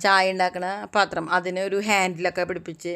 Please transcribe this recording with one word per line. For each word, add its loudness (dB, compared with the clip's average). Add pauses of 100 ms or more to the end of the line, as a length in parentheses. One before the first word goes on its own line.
ചായ 4
ഉണ്ടാക്കണ 0 (280)
പാത്രം. 0
അതിന് 0
ഒരു -2
ഹാൻഡിലൊക്കെ 0
പിടിപ്പിച്ച്, -8